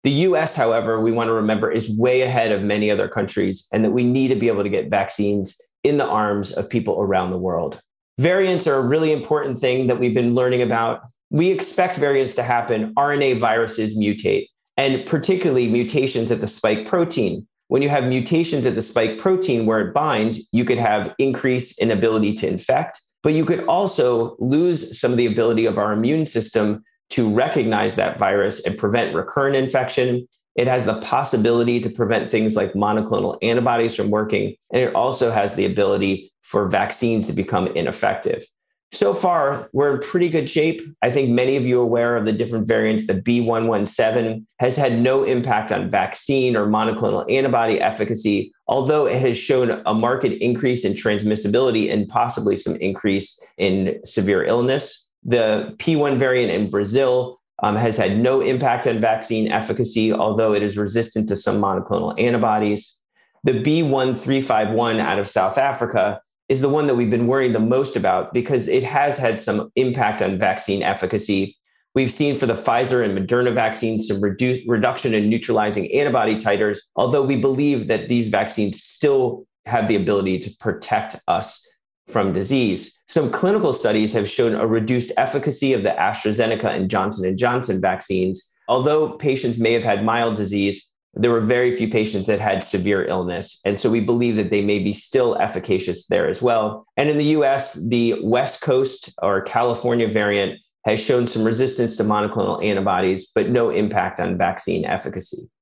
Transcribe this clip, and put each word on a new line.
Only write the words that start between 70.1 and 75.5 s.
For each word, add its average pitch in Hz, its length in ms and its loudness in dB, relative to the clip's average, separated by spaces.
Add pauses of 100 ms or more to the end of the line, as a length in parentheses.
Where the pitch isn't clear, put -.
on 95 160 -2
vaccine 98 460 -2
efficacy. 98 720 -2 (380)
We've 131 160 2
seen 143 260 0
for 135 80 0
the 117 80 2
Pfizer 123 500 0
and 98 140 -2
Moderna 120 340 0
vaccines 110 560 -2
some 101 140 -2
redu-, 123 460 0
reduction 113 480 0
in 104 120 2
neutralizing 107 640 0